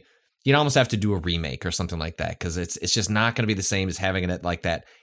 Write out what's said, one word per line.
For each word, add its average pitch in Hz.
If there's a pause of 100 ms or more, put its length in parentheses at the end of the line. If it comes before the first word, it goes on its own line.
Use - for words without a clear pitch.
(460)
you'd 139
almost 147
have 127
to 117
do 104
a 95
remake 80
or 85
something 87
like 80
that, 80
'cause 82
it's, 87
it's -
just 101
not 110
gonna 117
be 107
the 95
same 95
as 85
having 95
it 90
at, 90
like, 87
that 82 (180)